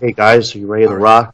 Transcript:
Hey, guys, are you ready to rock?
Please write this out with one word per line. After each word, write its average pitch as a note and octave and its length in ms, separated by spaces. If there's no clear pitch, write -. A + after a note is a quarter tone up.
Hey, A#2+ 120
guys, A2 420
are G#2 40
you G2+ 80
ready G#2+ 200
to G2+ 80
rock? A2 400